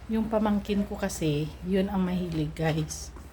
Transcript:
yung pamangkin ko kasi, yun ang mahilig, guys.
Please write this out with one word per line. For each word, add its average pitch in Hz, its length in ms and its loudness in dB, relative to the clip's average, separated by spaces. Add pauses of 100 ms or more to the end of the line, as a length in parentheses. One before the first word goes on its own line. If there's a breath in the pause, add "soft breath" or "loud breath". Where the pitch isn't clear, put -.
yung 220 240 0
pamangkin 208 560 2
ko 208 80 -8
kasi, 156 560 0 (160)
yun 190 240 2
ang 185 160 2
mahilig, 165 480 0
guys. 156 560 0 (220)